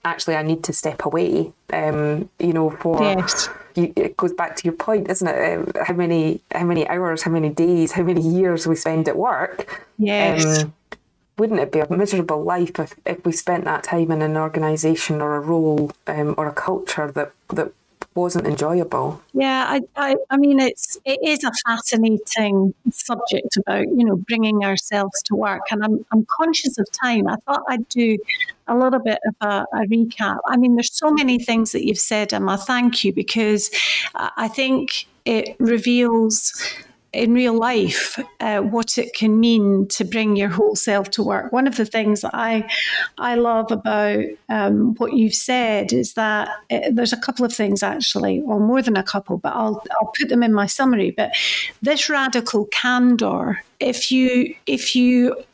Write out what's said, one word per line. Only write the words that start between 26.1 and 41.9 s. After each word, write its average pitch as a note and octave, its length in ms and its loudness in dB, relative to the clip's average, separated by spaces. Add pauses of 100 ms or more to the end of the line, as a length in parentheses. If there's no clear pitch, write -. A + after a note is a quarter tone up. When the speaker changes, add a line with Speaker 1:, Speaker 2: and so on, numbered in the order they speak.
Speaker 2:
I'm A3 140 4
conscious D#4+ 520 0
of G#3 140 -2
time. A#3 360 0
I - 180 -2
thought C#4 240 -2
I'd B3 180 -4
do A3+ 300 2 (500)
a A#3 80 0
little B3+ 240 2
bit A3+ 260 -2
of A3 140 -2
a, G#3 260 -2 (120)
a A3 80 0
recap. A3+ 600 0
I B3+ 120 0
mean, A#3+ 180 6
there's A#3 180 -2
so D4+ 160 0
many C4+ 300 2
things A3+ 320 0
that - 140 -2
you've G#3+ 140 0
said, G#3+ 340 0
Emma. G3 240 0
Thank A#3+ 480 0
you, F3+ 80 2
because G#3+ 560 0 (440)
I, - 220 -4
I A3+ 140 -2
think C4 560 -2 (180)
it A3+ 360 -2
reveals A#3 1160 2 (360)
in A#3 220 2
real A#3+ 220 4
life, A3+ 640 0 (200)
uh, G#3+ 200 0
what A3+ 400 0
it - 160 -6
can A3 240 4
mean G3+ 480 4
to - 160 -2
bring G#3 320 0
your G3+ 140 0
whole G#4 260 2
self G3+ 340 0
to G#3+ 140 -2
work. G3+ 280 -2
One B3+ 140 2
of C4+ 100 0
the A3 100 0
things G#3+ 360 0